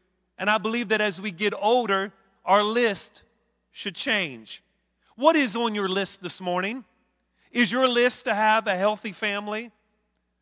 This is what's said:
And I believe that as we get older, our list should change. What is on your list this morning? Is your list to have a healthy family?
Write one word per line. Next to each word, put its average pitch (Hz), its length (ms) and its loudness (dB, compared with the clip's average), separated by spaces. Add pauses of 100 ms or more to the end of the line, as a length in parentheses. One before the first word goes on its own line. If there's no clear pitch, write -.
(380)
And 196 120 -2
I 214 80 2
believe 220 300 -4
that 208 140 0
as 196 180 -2
we 202 120 -6
get 196 280 -2
older, 208 540 0 (320)
our 202 180 6
list 220 600 -2 (500)
should - 220 -10
change. 156 680 -4 (540)
What 302 180 6
is 262 180 2
on 233 220 0
your 196 140 -2
list 185 320 -4
this 180 180 -8
morning? 190 460 -4 (640)
Is 226 220 2
your 262 160 4
list 240 340 2
to 233 100 -2
have 214 340 2
a 190 100 0
healthy 208 340 -2
family? 208 600 -6 (680)